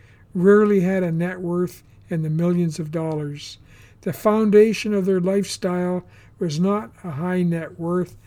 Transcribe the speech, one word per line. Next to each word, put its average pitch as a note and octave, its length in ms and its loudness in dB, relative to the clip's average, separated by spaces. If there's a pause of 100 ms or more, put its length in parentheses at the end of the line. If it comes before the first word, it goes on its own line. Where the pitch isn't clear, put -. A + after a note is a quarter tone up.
(340)
rarely G3+ 460 6
had F#3 220 0
a F3 80 -2
net F3 300 -4
worth F3 420 -4 (260)
in E3 140 -4
the D#3 80 -4
millions E3+ 480 0
of D#3 140 -8
dollars. D#3 640 -6 (440)
The F#3+ 100 -4
foundation G#3+ 800 4
of F#3+ 120 0
their F#3+ 140 2
lifestyle F3+ 840 -2 (340)
was D#3+ 220 -4
not G#3 320 -2 (100)
a F3 100 -8
high F3+ 300 -4
net E3 360 -4
worth, F3 380 -4 (100)